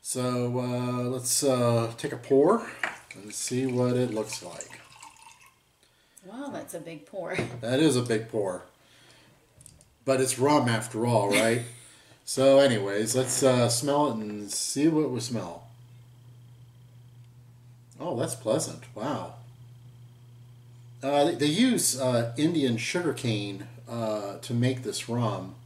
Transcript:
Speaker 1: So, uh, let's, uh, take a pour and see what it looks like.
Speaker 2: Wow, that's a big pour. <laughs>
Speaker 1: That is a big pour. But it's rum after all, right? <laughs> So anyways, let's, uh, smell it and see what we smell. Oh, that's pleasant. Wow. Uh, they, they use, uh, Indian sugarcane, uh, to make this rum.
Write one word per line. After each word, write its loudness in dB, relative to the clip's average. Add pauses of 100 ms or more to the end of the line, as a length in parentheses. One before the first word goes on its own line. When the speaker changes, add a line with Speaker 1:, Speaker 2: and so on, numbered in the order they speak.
Speaker 1:
So, -2
uh, -2
let's, -2
uh, 4
take -6
a -10
pour 4 (480)
and -16
see -4
what 0
it 0
looks -6
like. -16 (1500)
Speaker 2:
Wow, -12
that's -12
a -10
big -14
pour. -8 (140)
<laughs> -12
Speaker 1:
That 0
is 6
a 2
big -2
pour. -4 (1400)
But 2
it's 0
rum 4
after -2
all, 2
right? 2
<laughs> -18 (560)
So 6
anyways, 4
let's, 0
uh, 6
smell 2
it -4
and -8
see 0
what 2
we -4
smell. -8 (2250)
Oh, -6
that's -2
pleasant. -2 (140)
Wow. -6 (1700)
Uh, 4
they, 2
they 0
use, 2
uh, 2
Indian 2
sugarcane, -2 (200)
uh, -4
to -6
make 2
this -6
rum. -2 (120)